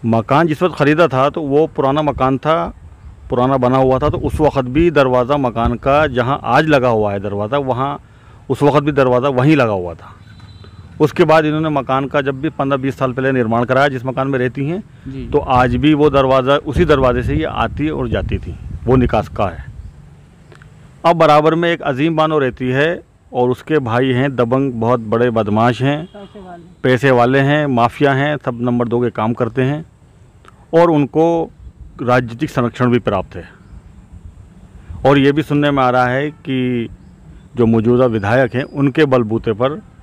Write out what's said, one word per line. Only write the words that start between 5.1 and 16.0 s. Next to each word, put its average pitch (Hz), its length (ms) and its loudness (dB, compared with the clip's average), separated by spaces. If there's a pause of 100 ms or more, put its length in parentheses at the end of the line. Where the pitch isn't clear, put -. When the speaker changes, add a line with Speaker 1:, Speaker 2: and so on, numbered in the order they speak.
Speaker 1:
मकान 120 380 -2
का 143 320 0
जहां 127 360 -2
आज 135 220 2
लगा 139 220 2
हुआ 107 260 0
है 101 60 -4
दरवाज़ा, 101 380 -4
वहां 135 400 -4 (520)
उस 135 140 -2
वक्त 143 160 4
भी 147 120 -2
दरवाज़ा 127 380 2
वहीं 135 260 2
लगा 117 180 2
हुआ 87 200 -6
था। - 220 -20 (840)
उसके 156 220 2
बाद 156 220 4
इन्होंने 156 240 -2
मकान 135 380 -4
का 143 140 -2
जब 135 200 -6
भी 156 80 -4
पन्द्रह 139 280 -4
बीस 131 200 -6
साल 131 160 -4
पहले 135 180 -2
निर्माण 120 320 0
कराया 131 240 2
जिस 127 180 -6
मकान 131 220 -4
में 139 120 -2
रहती 127 300 -4
हैं, 190 140 -8 (240)
Speaker 2:
जी। 135 220 -14
Speaker 1:
तो 147 80 -2
आज 127 380 2
भी 143 180 2
वो 147 160 4